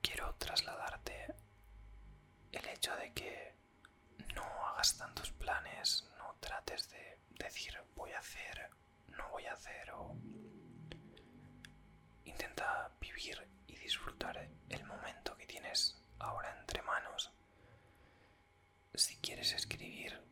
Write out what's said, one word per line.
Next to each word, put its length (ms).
Quiero 340
trasladarte 960
el 180
hecho 280
de 160
que 420
no 80
hagas 300
tantos 360
planes, 720
no 220
trates 500
de 300
decir, 440
"Voy 160
a 80
hacer, 500
no 220
voy 160
a 80
hacer", 380
o 240
intenta 760
vivir 480
y 100
disfrutar 600
el 160
momento 520
que 100
tienes 540
ahora 400
entre 220
manos. 500
Si 240
quieres 360
escribir 680